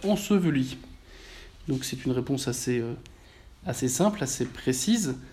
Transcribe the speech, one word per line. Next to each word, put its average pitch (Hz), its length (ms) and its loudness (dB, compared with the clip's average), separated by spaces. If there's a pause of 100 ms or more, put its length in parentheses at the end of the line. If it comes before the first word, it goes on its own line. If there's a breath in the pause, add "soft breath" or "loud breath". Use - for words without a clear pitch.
enseveli. 180 760 4 (880 loud breath)
Donc 131 160 0
c'est - 220 -6
une 131 60 2
réponse 131 360 0
assez, 123 320 0
euh, 117 140 -4 (720 soft breath)
assez 131 220 -2
simple, 196 360 2
assez 131 220 -2
précise, 147 680 2 (180 loud breath)